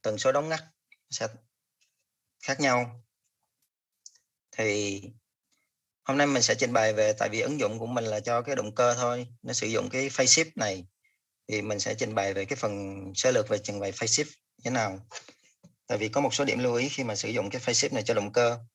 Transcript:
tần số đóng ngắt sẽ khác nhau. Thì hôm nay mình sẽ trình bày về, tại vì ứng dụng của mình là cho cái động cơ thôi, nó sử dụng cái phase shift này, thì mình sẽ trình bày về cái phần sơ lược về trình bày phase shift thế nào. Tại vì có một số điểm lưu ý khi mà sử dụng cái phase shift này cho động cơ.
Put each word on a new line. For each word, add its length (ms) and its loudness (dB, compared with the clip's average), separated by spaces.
tần 160 -2
số 140 4
đóng 160 2
ngắt 120 -4
sẽ 160 -4
khác 180 -4
nhau. 420 2
Thì 520 -2
hôm 140 0
nay 80 6
mình 160 2
sẽ 120 4
trình 180 0
bày 200 4
về, 200 4
tại 160 0
vì 120 -2
ứng 200 -2
dụng 180 0
của 80 -6
mình 180 -2
là 160 -2
cho 220 0
cái 140 -2
động 180 -4
cơ 200 4
thôi, 340 -2
nó 100 -8
sử 140 -2
dụng 240 0
cái 180 -2
phase 360 6
shift 100 -6
này, 320 -4
thì 140 -2
mình 180 -4
sẽ 140 -2
trình 200 -4
bày 200 0
về 100 -2
cái 120 -4
phần 480 -6
sơ 160 2
lược 180 2
về 160 0
trình 160 -6
bày 120 -4
phase 320 0
shift 60 -8
thế 60 -2
nào. 380 -2
Tại 120 -2
vì 100 -2
có 120 0
một 140 2
số 100 2
điểm 140 0
lưu 160 2
ý 140 0
khi 160 -4
mà 120 -2
sử 120 -4
dụng 220 -2
cái 100 -6
phase 280 2
shift 60 -4
này 120 0
cho 80 2
động 180 0
cơ. 260 2